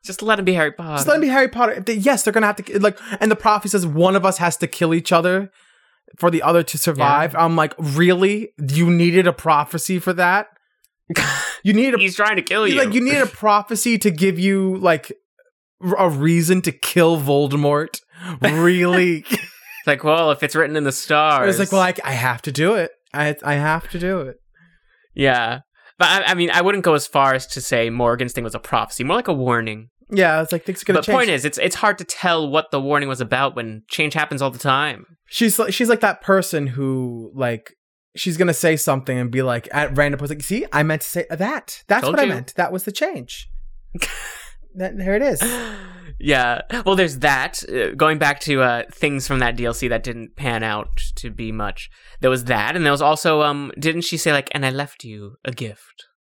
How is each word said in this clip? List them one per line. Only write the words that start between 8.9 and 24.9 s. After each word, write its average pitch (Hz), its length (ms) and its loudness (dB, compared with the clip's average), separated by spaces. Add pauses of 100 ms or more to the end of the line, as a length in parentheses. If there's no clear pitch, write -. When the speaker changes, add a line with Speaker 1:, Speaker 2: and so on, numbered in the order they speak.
Speaker 2:
a 175 60 2
prophecy 160 680 0
for 185 140 -2
that?" 180 340 2 (600)
Speaker 1:
<laughs> 170 80 -4 (480)
Speaker 2:
You 202 60 4
needed 240 240 4
a - 20 0
Speaker 1:
He's 190 200 0
trying 214 180 2
to 180 60 0
kill 208 260 0
Speaker 2:
you, 185 60 2
Speaker 1:
you. 285 100 2
Speaker 2:
like, 214 100 0
you 240 60 2
needed 277 220 0
a 247 40 4
prophecy 214 760 0
to 208 120 2
give 170 260 0
you, 190 420 0
like, 170 340 2 (680)
r-, 185 160 0
a 190 120 4
reason 165 540 2
to 151 100 -2
kill 165 440 2
Voldemort? 143 840 0 (400)
Really? 175 880 2
Speaker 1:
<laughs> 240 60 0 (500)
It's - 20 0
like, 147 180 0
"Well, 156 260 4
if 143 120 -2
it's 147 120 -4
written 156 220 0
in 151 80 -2
the 135 80 0
stars." 151 560 2
Speaker 2:
It's 190 100 0
like, 190 140 0
"Well, 190 80 4
I, 180 120 2 (120)
I 135 80 -4
have 123 300 -2
to 147 100 -8
do 165 220 2
it. 165 160 -2 (220)
I, 151 300 -2
I 147 120 0
have 156 340 -2
to 175 100 -8
do 180 220 -2
it." 131 160 -12 (760)